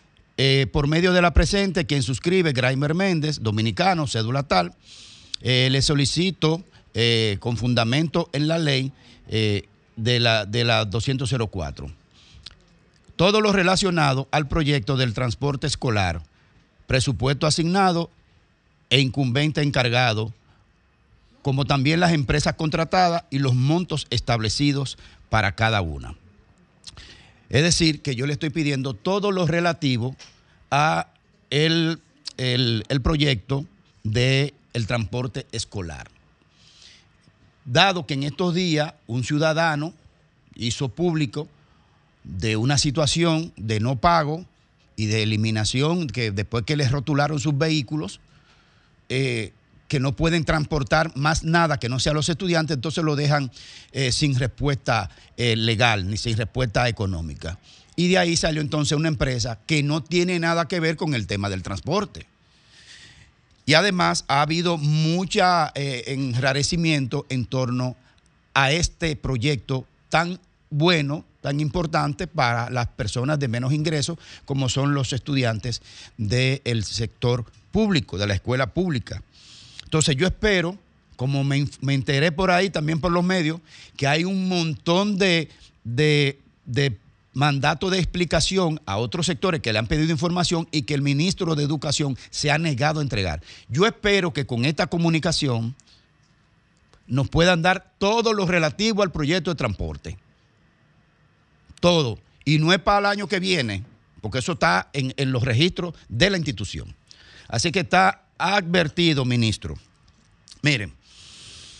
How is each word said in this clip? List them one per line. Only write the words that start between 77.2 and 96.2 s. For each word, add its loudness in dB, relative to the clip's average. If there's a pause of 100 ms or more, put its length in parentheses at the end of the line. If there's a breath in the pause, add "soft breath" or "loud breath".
público, 0
de 0
la 0
escuela -2
pública. -2 (600 loud breath)
Entonces 2
yo 2
espero, 0 (400)
como -2
me 0
inf-, -4
me -2
enteré 2
por 0
ahí 2
también -2
por 0
los 2
medios, 0 (360 loud breath)
que -2
hay 2
un -2
montón 0
de, 2 (360 loud breath)
de, 2 (240)
de 0 (360)
mandato 0
de 2
explicación 0
a -4
otros -2
sectores -2
que -2
le 2
han 0
pedido 0
información 0
y 0
que -4
el 0
ministro 0
de -2
Educación -2 (120)
se -2
ha 2
negado 0
a -2
entregar. -2 (260 loud breath)
Yo 2
espero 0
que -4
con -2
esta 0
comunicación 0 (1300 soft breath)